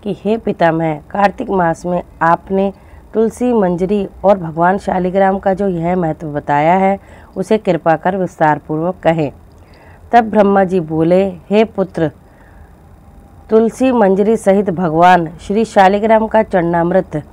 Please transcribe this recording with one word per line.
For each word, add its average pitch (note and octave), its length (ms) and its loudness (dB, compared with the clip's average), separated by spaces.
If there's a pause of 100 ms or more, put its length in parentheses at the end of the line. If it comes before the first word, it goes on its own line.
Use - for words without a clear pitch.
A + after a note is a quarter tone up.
कि G#3 220 -6
हे G#3+ 120 0
पितामह, E3 580 -2
कार्तिक G3+ 560 -4
मास F3 360 -2
में F3 160 -4 (200)
आपने F#3+ 500 0 (420)
तुलसी, A3+ 380 -2
मंजरी F#3+ 560 -2 (160)
और G3 140 4
भगवान E3+ 400 0
शालिग्राम F#3+ 600 0
का F#3+ 160 -2
जो G3+ 140 -4
यह F3 280 -2
महत्व E3 300 -4
बताया D3 480 0
है, F#3+ 240 0 (380)
उसे G3+ 220 -2
कृपा E3+ 380 0
कर F#3 200 -4
विस्तार E3 420 0
पूर्वक D#3+ 440 -6
कहें। D#3 300 0 (800)
तब A#3 120 4
ब्रह्मा G3 400 2
जी F#3 160 -2
बोले, E3 440 0 (260)
"हे G#3+ 140 4
पुत्र, F#3 460 -4 (1400)
तुलसी, A3+ 420 2
मंजरी G#3 440 2
सहित G3+ 340 0
भगवान E3+ 580 2 (120)
श्री G#3+ 240 -2
शालिग्राम G#3+ 600 2
का A3 160 0
चरणामृत E3+ 800 -2 (100)